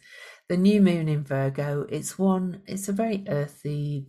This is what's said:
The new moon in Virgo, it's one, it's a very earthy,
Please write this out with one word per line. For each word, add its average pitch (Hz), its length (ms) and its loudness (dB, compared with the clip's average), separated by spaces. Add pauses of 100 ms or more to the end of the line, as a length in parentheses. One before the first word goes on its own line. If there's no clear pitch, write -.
(500)
The 175 80 0
new 202 240 6
moon 170 260 4
in 151 160 0
Virgo, 143 640 -2
it's - 300 -8
one, 185 480 0
it's 196 240 -8
a - 20 -4
very 208 360 -2
earthy, 147 800 -4